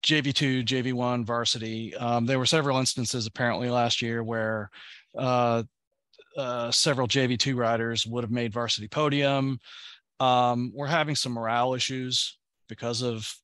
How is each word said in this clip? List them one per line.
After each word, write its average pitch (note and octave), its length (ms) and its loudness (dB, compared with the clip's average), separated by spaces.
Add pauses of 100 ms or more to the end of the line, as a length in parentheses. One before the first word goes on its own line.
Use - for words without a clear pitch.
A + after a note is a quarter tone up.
J D#3 180 4
V C3+ 120 0
two, C3 300 2
J B2+ 180 0
V B2+ 120 0
one, B2 320 0
varsity, A2+ 720 -4
um, A#2+ 280 0
there C3 140 2
were B2 80 2
several C#3 320 2
instances B2 480 -2
apparently A#2+ 420 -2
last A#2+ 320 2
year A#2 220 -2
where, A2 480 -4 (460)
uh, B2 480 2 (720)
uh, B2 340 -4
several C3 380 2
J C3+ 180 4
V B2 100 2
two C3+ 200 0
riders A#2 500 0
would A#2 160 -4
have G#2+ 80 -6
made A#2+ 220 -2
varsity A2 340 -2
podium. C#3 720 2 (640)
Um, B2 520 4
we're C#3 140 -6
having D3+ 300 0
some B2+ 160 -2
morale A#2+ 420 0
issues B2+ 640 -4 (300)
because A#2 340 -6
of A2+ 300 -4 (120)